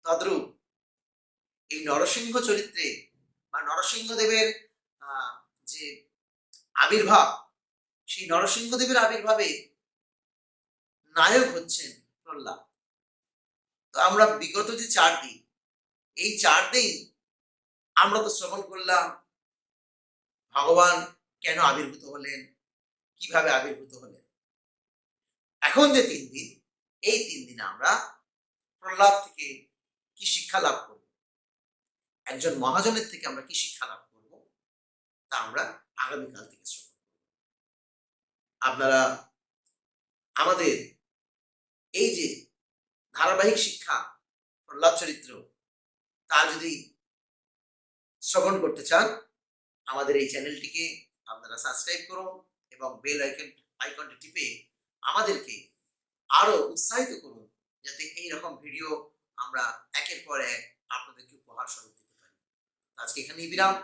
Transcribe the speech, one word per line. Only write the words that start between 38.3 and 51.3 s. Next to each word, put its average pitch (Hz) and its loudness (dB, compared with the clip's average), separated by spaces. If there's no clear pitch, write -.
আপনারা 131 0
আমাদের 165 0
এই 196 0
যে - -6
ধারাবাহিক 190 2
শিক্ষা - -4
প্রহ্লাদ 160 2
চরিত্র, 151 -8
তা 160 4
যদি 160 -10
শ্রবণ 190 2
করতে 147 -4
চান, 180 4
আমাদের 139 -2
এই 139 0
চ্যানেলটিকে 147 -10
আপনারা - -16